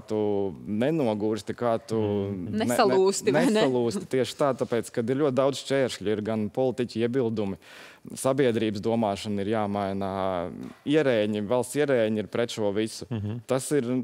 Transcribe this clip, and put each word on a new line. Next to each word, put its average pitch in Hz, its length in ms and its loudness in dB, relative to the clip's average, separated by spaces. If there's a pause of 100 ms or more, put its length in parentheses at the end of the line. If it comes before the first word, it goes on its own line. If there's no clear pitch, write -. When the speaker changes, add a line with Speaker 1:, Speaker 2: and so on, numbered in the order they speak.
Speaker 1:
tu 104 480 0 (100)
nenogursti, 110 920 0
kā 117 260 0
tu 113 140 -4
Speaker 2:
Mm. 101 540 -2
Speaker 1:
ne, 147 60 -2
ne, 220 80 0
Speaker 3:
Nesalūsti, 190 640 4
vai 151 140 4
ne? 220 40 4
Speaker 1:
nesalūsti 131 560 2
tieši 127 300 -2
tā, 139 200 2
tāpēc, 117 360 -2
kad 117 180 -2
ir 135 60 0
ļoti 139 180 2
daudz 131 240 2
šķēršļu, 127 480 -2
ir 104 160 0
gan 107 280 -2
politiķu 123 520 0
iebildumi, 113 540 0 (580)
sabiedrības 117 680 2
domāšana 107 600 0
ir 101 120 -2
jāmaina, 101 540 -2 (800)
ierēņi, 113 600 2
valsts 123 320 0
ierēņi 120 400 2
ir 104 80 -2
pret 117 240 -2
šo 104 240 -2
visu. 110 360 -4
Speaker 2:
Mhm. 110 360 -4
Speaker 1:
Tas 131 240 0
ir, 143 140 2 (200)